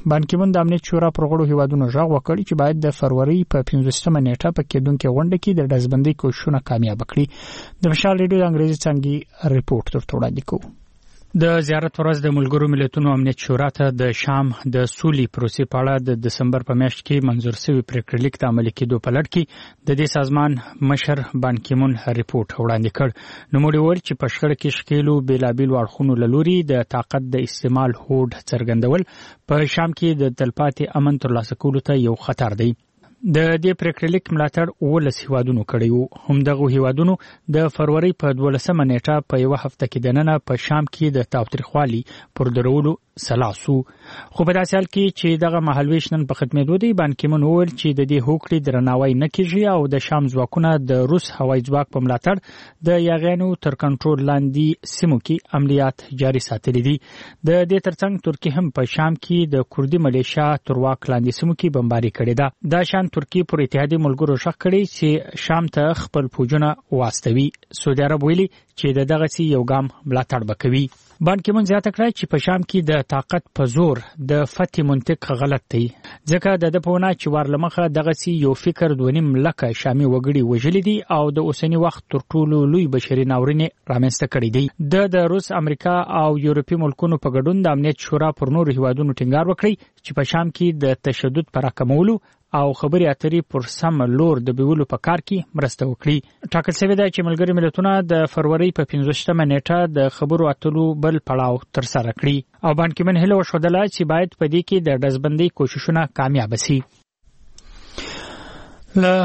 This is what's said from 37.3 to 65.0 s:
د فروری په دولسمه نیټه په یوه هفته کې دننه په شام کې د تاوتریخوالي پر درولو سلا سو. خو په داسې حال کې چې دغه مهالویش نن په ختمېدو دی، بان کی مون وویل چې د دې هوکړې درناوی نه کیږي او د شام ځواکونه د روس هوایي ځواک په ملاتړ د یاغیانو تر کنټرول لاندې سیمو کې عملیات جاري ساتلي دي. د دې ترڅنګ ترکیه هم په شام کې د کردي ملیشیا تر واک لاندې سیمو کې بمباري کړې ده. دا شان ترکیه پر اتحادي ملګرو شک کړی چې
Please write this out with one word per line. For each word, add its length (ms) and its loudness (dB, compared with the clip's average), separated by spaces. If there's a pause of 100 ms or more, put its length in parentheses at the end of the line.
د 220 2
فروری 340 2 (120)
په 180 0
دولسمه 500 0
نیټه 380 0
په 140 2
یوه 200 0
هفته 240 -6
کې 180 -6
دننه 300 2 (100)
په 200 -4
شام 260 0
کې 260 -2
د 80 0 (120)
تاوتریخوالي 640 -2 (320)
پر 240 -2
درولو 340 2 (300)
سلا 320 0
سو. 180 -2 (640)
خو 120 2
په 80 2
داسې 200 0
حال 180 2
کې 120 2 (140)
چې 240 0
دغه 240 0
مهالویش 460 0
نن 160 0
په 100 -4
ختمېدو 440 0
دی، 60 2 (100)
بان 200 0
کی 120 -2
مون 120 2
وویل 260 2
چې 200 -4 (100)
د 100 2
دې 180 2
هوکړې 380 0
درناوی 560 2
نه 140 0
کیږي 280 0 (100)
او 200 0
د 140 -2
شام 260 0
ځواکونه 380 0 (180)
د 220 2
روس 240 0
هوایي 320 0
ځواک 280 0
په 100 0
ملاتړ 300 0 (540)
د 160 4
یاغیانو 420 0 (200)
تر 160 -2
کنټرول 460 0
لاندې 640 0
سیمو 300 2
کې 340 -4
عملیات 460 0 (180)
جاري 240 2
ساتلي 400 -2
دي. 80 2 (520)
د 220 4
دې 180 2
ترڅنګ 260 -4 (140)
ترکیه 300 -2
هم 220 -2
په 160 -2
شام 280 0
کې 320 0
د 100 2 (120)
کردي 300 0
ملیشیا 420 0 (180)
تر 180 0
واک 280 -2
لاندې 260 0
سیمو 200 0
کې 200 0
بمباري 320 0
کړې 300 -2
ده. 60 2 (280)
دا 160 2
شان 240 -2
ترکیه 320 -2
پر 160 0
اتحادي 400 0
ملګرو 400 2
شک 160 -4
کړی 320 2
چې 560 -2